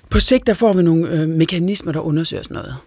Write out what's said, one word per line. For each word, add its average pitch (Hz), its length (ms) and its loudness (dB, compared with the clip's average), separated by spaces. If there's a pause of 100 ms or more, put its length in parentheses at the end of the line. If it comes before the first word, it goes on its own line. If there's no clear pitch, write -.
(100)
På - 100 4
sigt, - 260 2
der 214 80 2
får 220 180 2
vi 185 100 2
nogle, 165 260 2
øh, 160 200 0
mekanismer, 170 640 0
der 156 80 -4
undersøger 151 420 -4
sådan - 120 -14
noget, - 200 -10 (120)